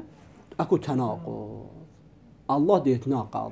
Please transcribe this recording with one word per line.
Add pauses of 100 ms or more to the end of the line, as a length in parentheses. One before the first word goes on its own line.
(600)
أكو
تناقض، (840)
الله
دي
يتناقض،